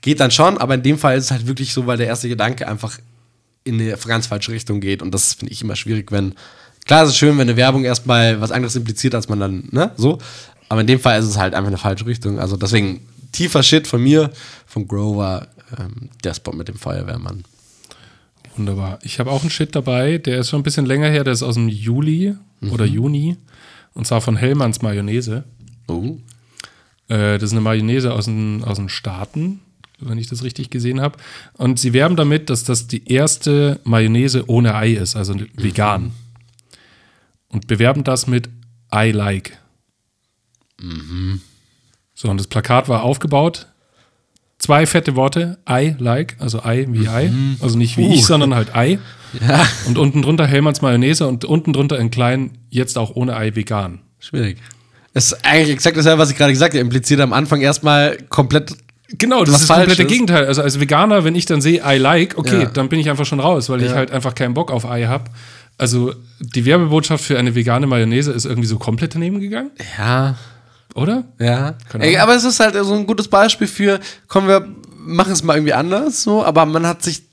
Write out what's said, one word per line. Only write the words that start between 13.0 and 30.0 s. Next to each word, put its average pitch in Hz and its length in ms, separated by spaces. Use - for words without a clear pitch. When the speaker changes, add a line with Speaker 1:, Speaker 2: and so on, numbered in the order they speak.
Speaker 1:
tiefer 160 300
Shit 156 260
von 120 140
mir, 147 280
von 104 200
Grover, 101 600
ähm, 107 300
der 85 120
Spot - 180
mit 82 160
dem - 80
Feuerwehrmann. 90 680
Speaker 2:
Wunderbar. 98 460
Ich - 160
habe 127 140
auch 139 80
einen 156 100
Shit - 240
dabei, 135 440
der 127 200
ist 123 120
schon 147 100
ein - 20
bisschen 143 240
länger 143 220
her, 147 160
der 131 80
ist 120 100
aus 123 120
dem 117 140
Juli 147 680
Speaker 1:
Mhm. 101 120
Speaker 2:
oder 113 120
Juni, 143 520
und 113 120
zwar 113 140
von 113 160
Hellmanns 127 460
Mayonnaise. 110 600
Speaker 1:
Oh. 107 280
Speaker 2:
Äh, 104 300
das 107 60
ist 104 80
eine 113 80
Mayonnaise 110 520
aus 110 140
den, 107 380
aus 104 140
den 98 100
Staaten, 147 720